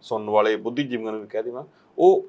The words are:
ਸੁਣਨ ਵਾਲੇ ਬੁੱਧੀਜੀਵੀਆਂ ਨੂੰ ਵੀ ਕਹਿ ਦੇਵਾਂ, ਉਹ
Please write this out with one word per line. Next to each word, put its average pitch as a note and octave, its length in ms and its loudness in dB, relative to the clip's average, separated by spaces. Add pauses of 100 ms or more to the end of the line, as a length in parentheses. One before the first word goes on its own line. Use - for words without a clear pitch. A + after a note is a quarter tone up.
ਸੁਣਨ A2 280 -6
ਵਾਲੇ G#2+ 260 4
ਬੁੱਧੀਜੀਵੀਆਂ A#2 560 -6
ਨੂੰ G#2+ 100 -8
ਵੀ G2+ 60 -16
ਕਹਿ A2 160 -6
ਦੇਵਾਂ, B2 200 -10 (340)
ਉਹ F#3 320 4